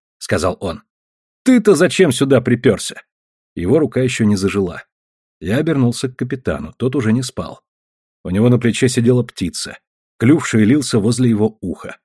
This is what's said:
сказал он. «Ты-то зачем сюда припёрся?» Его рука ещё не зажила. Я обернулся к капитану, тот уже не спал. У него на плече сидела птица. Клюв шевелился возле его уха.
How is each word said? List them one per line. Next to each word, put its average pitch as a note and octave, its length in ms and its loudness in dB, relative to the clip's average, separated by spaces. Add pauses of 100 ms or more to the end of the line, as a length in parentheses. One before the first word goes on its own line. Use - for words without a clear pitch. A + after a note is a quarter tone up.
(200)
сказал F2+ 400 -2
он. E2 240 -10 (600)
«Ты-то A#3 300 6
зачем E3 380 2
сюда C3+ 300 2
припёрся?» - 600 0 (540)
Его G2+ 240 0
рука C3 220 -2
ещё B2 240 0
не G#2 100 2
зажила. F#2 480 -2 (560)
Я G2 180 -4
обернулся C3+ 500 0
к B2+ 80 -12
капитану, G#2+ 640 -8
тот C3 180 -2
уже A2 180 0
не B2+ 100 0
спал. - 380 -12 (640)
У F2+ 60 -10
него G#2 200 2
на A#2+ 100 4
плече A#2+ 300 0
сидела B2 340 2
птица. - 560 -10 (400)
Клюв C3+ 280 2
шевелился A#2+ 520 2
возле A#2 320 0
его G#2+ 300 0
уха. - 440 -12